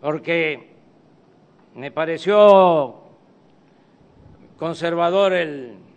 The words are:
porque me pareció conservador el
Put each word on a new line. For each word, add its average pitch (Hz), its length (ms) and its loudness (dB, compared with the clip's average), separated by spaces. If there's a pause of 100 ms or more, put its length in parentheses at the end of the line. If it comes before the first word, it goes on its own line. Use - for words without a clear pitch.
porque 156 760 -6 (960)
me 127 180 -14
pareció 175 1080 2 (1600)
conservador 170 760 -2
el 139 440 -8 (180)